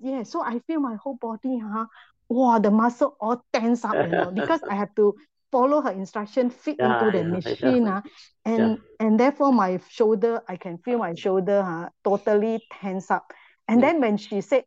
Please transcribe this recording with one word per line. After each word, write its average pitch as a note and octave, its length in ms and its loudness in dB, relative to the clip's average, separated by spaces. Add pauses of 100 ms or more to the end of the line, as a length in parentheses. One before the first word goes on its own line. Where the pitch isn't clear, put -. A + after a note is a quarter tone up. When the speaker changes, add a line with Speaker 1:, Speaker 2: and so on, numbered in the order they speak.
Speaker 1:
yes. B3+ 300 -8
So E4 120 -4
I A#3 240 -6
feel D#4+ 120 -4
my B3 160 -4
whole C4 260 -10
body, A#3+ 380 -6
huh, A3 260 -6 (440)
wow, A#3+ 300 4
the G3+ 120 4
muscle A#3+ 480 2
all A#3 240 -4 (100)
tense A#3 320 0
up, - 180 0
you E3 100 -4
know, - 180 0
because D#4+ 320 -2
Speaker 2:
<laughs> - 60 -10
Speaker 1:
I G3+ 60 -4
have - 200 -4
to G#3 200 4 (360)
follow C#4 300 2
her C4 100 -4
instruction, G#3 580 -4
fit D4 300 -8
Speaker 2:
Yeah, B3+ 60 2
Speaker 1:
into A#3 260 2
the F#3 120 0 (200)
Speaker 2:
yeah, - 180 -6
yeah. C4 140 4
Speaker 1:
machine, A#3+ 100 4
huh, G3 160 -2 (440)
and, A3 340 0
Speaker 2:
Yeah. - 200 -18
Speaker 1:
and A3 200 2
therefore C#4 340 4
my F#3 260 2 (100)
shoulder, A3+ 600 0
I F3+ 80 -10
can F3 220 -12
feel B3 180 -2
my F#3 160 -4
shoulder, F#3+ 500 0
huh, F3 260 -8 (140)
totally G#3+ 680 0
tense F#3+ 400 -8
up. - 200 -2 (360)
And A3+ 120 4
Speaker 2:
Mm. B3 40 6
Speaker 1:
then D#4 180 2
when G#3+ 160 2
she G3+ 240 -6
said, B3+ 260 0